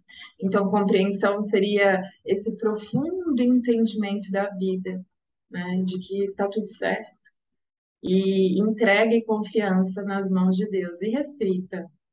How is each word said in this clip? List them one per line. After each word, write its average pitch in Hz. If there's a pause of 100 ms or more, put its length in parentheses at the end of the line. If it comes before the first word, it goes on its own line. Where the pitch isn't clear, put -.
(420)
Então, 196
compreensão 202
seria 202 (240)
esse 214
profundo 262
entendimento 220
da 196
vida, 185 (480)
né, 180
de 185
que 196
tá 202
tudo 202
certo. - (880)
E 190
entrega 214
e 226
confiança 202
nas 196
mãos 185
de 214
Deus, 175
irrestrita, 190 (280)